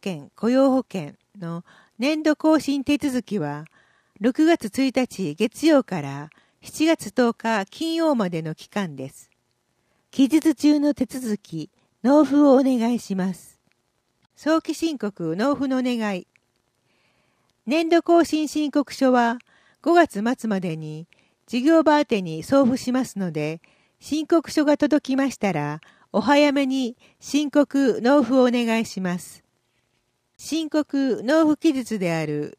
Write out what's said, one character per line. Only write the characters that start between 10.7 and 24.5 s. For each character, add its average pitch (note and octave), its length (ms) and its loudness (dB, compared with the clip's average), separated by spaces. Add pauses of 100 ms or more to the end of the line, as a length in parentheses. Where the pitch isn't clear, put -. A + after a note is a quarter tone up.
の C#4+ 140 0
手 C4+ 100 -4
続 A#3+ 320 -6
き、 - 320 -14 (340)
納 C#4+ 220 6
付 C4+ 140 0
を C#4+ 160 8
お C4+ 80 6
願 B3 320 0
い A3+ 60 -4
し - 160 -8
ま F#3 180 -4
す。 - 260 -20 (760)
早 D#4+ 280 0
期 D#4+ 120 -8
申 D#4+ 220 -4
告、 F3 400 -6
納 C4 180 0
付 C4+ 140 -4
の C4 120 -2
お - 40 -4
願 A3+ 320 -4
い。 F3+ 100 -12 (1400)
年 D#4+ 240 -2
度 E4+ 120 4
更 E4+ 220 4
新 D#4 240 -2
申 D4+ 220 -4
告 - 240 -2
書 C4 180 2
は A#3+ 260 0 (440)
五 D#4+ 100 0
月 D#4 300 2 (160)
末 A3 100 -8
ま G3 100 -2
で E3+ 200 -6
に D#3 280 -12 (420)
事 B3 140 -4
業 D#4+ 200 4
場 D4 160 4
宛 D4 60 2
て G3+ 180 -2
に E3 200 -8
送 C4+ 240 2
付 B3+ 100 0
し B3 160 -6
ま B3+ 140 -2
す - 120 -12
の F3+ 140 -4
で、 D3+ 300 -6 (380)
申 D4+ 260 -6
告 E4+ 240 2